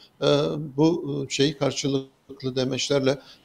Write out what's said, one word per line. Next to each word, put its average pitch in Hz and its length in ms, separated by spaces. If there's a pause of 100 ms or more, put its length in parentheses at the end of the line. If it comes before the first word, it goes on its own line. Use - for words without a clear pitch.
(220)
e, 143 60 (500)
bu, 147 480
e, 131 40
şeyi 147 280
karşılıklı 135 1000
demeçlerle 135 640 (260)